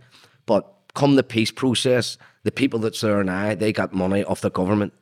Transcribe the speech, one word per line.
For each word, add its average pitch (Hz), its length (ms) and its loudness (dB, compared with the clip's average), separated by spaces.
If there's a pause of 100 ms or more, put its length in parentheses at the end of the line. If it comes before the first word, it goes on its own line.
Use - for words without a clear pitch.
(460)
But - 260 0 (220)
come 143 220 4
the 131 80 6
peace 110 280 -2
process, 123 640 0 (260)
the 107 80 -2
people 131 280 -2
that's 110 220 -4
there 104 220 0
now, 98 320 -2
they 107 180 0
got 95 200 -4
money 95 300 0
off 92 180 -4
the 101 80 -2
government 98 520 0